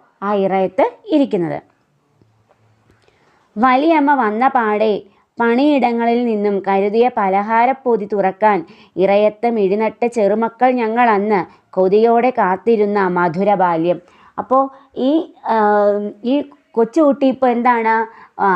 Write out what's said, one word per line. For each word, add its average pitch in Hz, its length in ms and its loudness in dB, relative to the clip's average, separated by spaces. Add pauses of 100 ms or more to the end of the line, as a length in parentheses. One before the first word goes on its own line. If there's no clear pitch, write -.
(220)
ആ 196 120 -4
ഇറയത്ത് 190 500 0 (220)
ഇരിക്കുന്നത്. 196 520 -2 (2000)
വലിയമ്മ 277 580 2
വന്ന 226 340 -2
പാടെ 220 440 0 (460)
പണിയിടങ്ങളിൽ 233 880 0
നിന്നും 208 360 -2
കരുതിയ 196 460 0 (100)
പലഹാരപ്പൊതി 220 920 -2
തുറക്കാൻ 196 520 0 (380)
ഇറയത്ത് 208 540 0
മിഴിനട്ട് 214 560 -2
ചെറുമക്കൾ 226 640 0
ഞങ്ങൾ 240 400 0
അന്ന് 202 300 0 (300)
കൊതിയോടെ 220 600 2
കാത്തിരുന്ന 208 760 0
മധുര 180 460 0
ബാല്യം. 175 440 0 (400)
അപ്പോൾ 262 240 0 (340)
ഈ, 254 140 -2 (380)
ആ, 226 100 0 (680)
ഈ 240 100 -2 (360)
കൊച്ചുകുട്ടി 269 560 0
ഇപ്പോൾ 262 240 0
എന്താണ്? 233 440 0 (440)
ആ, 196 180 0